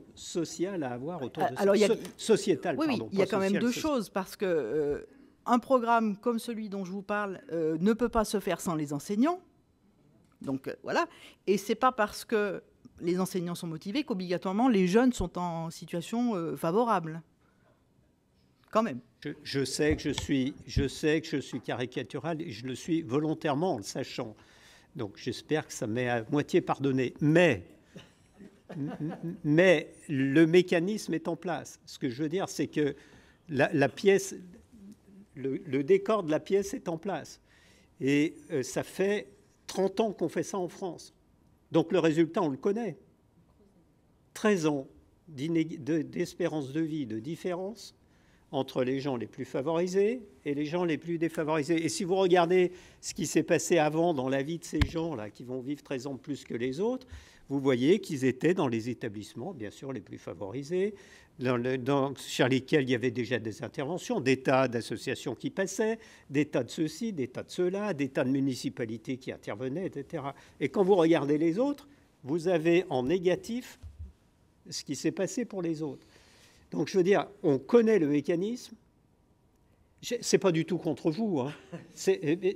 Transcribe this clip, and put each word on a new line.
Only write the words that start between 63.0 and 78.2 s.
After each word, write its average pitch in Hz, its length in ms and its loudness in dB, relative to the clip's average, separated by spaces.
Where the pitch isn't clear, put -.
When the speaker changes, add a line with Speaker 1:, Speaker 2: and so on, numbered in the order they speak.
Speaker 1:
déjà 117 280 -2
des 104 240 -8
interventions 156 560 -6
d'État, 131 480 2
d'associations 117 680 -6
qui 143 140 -8
passaient, 220 500 -2
d'État 147 340 0
de 113 60 -12
ceci, 185 440 -4
d'État 120 300 -6
de - 80 -20
cela, 190 420 -2
d'État 139 300 -2
de 127 60 0
municipalités 131 880 -2
qui 131 140 -10
intervenaient, 131 560 -6
et 123 60 -10
cetera. 139 420 -8
Et 147 100 0
quand 208 140 4
vous 196 120 6
regardez 156 420 6
les 165 200 2
autres, 285 300 -2
vous 156 240 -4
avez 170 420 4
en 127 140 0
négatif 185 760 -2
ce - 140 -10
qui 143 120 -6
s'est 160 160 -2
passé 190 340 -4
pour 190 160 -8
les 165 200 -4
autres. 143 240 -8
Donc, 170 180 -2
je 196 100 -2
veux 180 60 8
dire, 185 240 4
on 143 160 4
connaît 220 400 6
le 151 80 4
mécanisme. 175 720 -2